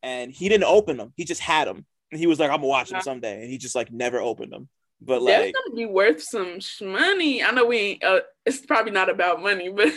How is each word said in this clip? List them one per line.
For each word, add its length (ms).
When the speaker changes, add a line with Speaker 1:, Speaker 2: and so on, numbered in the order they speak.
Speaker 1:
and 300
he 160
didn't 160
open 320
them. 200
He 80
just 160
had 280
'em. 160
And 80
he 80
was 120
like, 120
"I'm 80
gonna 100
watch 220
them 80
Speaker 2:
Yeah. 40
Speaker 1:
someday." 400
And 80
he 80
just, 160
like, 180
never 280
opened 320
them. 160
But, 240
Speaker 2:
That's 160
Speaker 1:
like, 120
Speaker 2:
gonna 240
be 100
worth 360
some 380
sh-, 220
money. 600
I 80
know 160
we 120
ain't, 260
uh, 160
it's 200
probably 260
not 180
about 320
money, 260
but 280